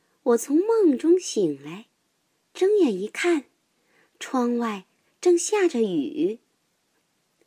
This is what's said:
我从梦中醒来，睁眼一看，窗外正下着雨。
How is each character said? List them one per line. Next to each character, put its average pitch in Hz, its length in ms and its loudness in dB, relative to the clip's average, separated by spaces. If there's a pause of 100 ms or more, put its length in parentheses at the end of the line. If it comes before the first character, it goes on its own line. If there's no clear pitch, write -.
(240)
我 233 140 2
从 302 280 0
梦 415 320 2
中 339 220 4
醒 151 420 -4
来， 165 260 -16 (680)
睁 403 240 2
眼 247 200 2
一 202 120 -6
看， 339 340 -2 (800)
窗 240 360 -2
外 220 280 -6 (340)
正 349 180 2
下 381 300 0
着 240 140 0
雨。 180 580 -2 (1080)